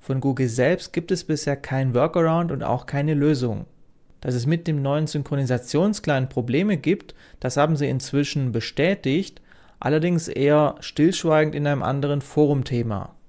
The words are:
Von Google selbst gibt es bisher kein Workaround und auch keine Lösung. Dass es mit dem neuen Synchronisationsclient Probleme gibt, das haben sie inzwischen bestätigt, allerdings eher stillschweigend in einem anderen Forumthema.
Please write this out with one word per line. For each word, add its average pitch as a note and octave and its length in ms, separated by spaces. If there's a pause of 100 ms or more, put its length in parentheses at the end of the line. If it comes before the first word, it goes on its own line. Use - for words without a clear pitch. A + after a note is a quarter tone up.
Von C3 200
Google C3 280
selbst B2+ 460
gibt E3+ 160
es F3+ 140
bisher D3 320
kein C3+ 360
Workaround E3 580
und C3+ 120
auch - 240
keine D3 260
Lösung. B2+ 540 (540)
Dass B2+ 140
es A#2+ 120
mit E3 200
dem D3+ 140
neuen C#3+ 260
Synchronisationsclient C#3 1200
Probleme C#3+ 480
gibt, - 360 (260)
das - 180
haben D3+ 180
sie C#3 120
inzwischen C3 640
bestätigt, D3 920 (380)
allerdings D#3+ 480
eher D3 520
stillschweigend D#3 760
in D3 120
einem C#3+ 160
anderen C#3 400
Forumthema. B2 920 (140)